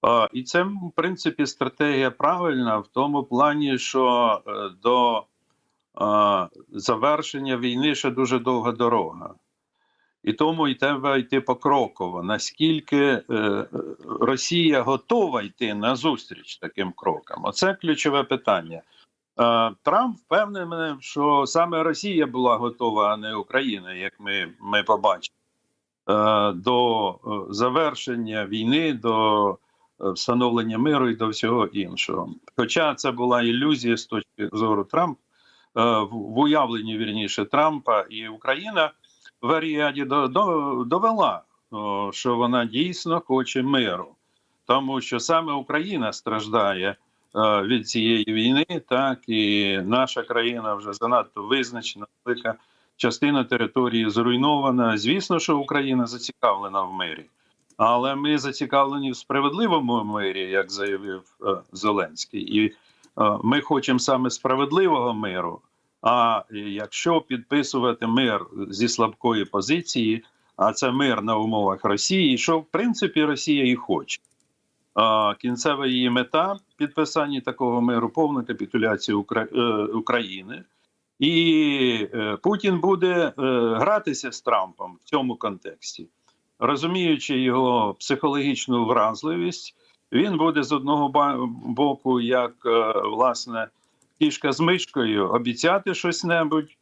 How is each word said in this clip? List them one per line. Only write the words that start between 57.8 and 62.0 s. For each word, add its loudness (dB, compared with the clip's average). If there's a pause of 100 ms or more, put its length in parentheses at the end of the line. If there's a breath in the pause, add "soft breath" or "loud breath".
ми 0
зацікавлені 0
в -6
справедливому 0
мирі, -4
як -2
заявив, -6 (180)
е, -2 (160)
Зеленський. -4